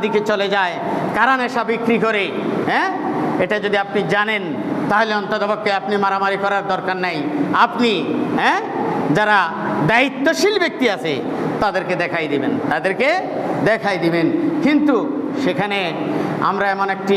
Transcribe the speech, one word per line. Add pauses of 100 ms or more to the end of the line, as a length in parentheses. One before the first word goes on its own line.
দিকে
চলে
যায়, (400)
কারা
নেশা
বিক্রি
করে, (420)
হ্যাঁ, (500)
এটা
যদি
আপনি
জানেন, (460)
তাহলে
অন্ততপক্ষে
আপনি
মারামারি
করার
দরকার
নাই। (500)
আপনি, (440)
হ্যাঁ, (540)
যারা (480)
দায়িত্বশীল
ব্যক্তি
আছে, (480)
তাদেরকে
দেখাই
দিবেন, (180)
তাদেরকে (560)
দেখাই
দিবেন। (360)
কিন্তু (480)
সেখানে (640)
আমরা
এমন
একটি